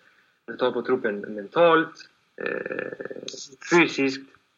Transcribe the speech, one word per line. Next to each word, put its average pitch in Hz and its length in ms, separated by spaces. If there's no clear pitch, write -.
Det 117 100
tar 123 160
på 120 100
truppen 110 380
mentalt, 160 720
eh, - 800
fysiskt. 139 600